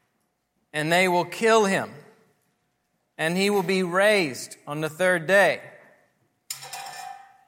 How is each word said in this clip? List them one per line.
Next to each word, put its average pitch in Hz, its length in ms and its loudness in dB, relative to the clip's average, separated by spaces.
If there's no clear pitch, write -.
and 151 200 -2
they 185 160 4
will 175 160 0
kill 220 400 2
him, 143 280 -2
and 160 200 -2
he 196 140 2
will 202 140 0
be 185 200 0
raised 180 720 0
on 147 140 -8
the 156 100 -4
third 170 380 0
day." 180 320 4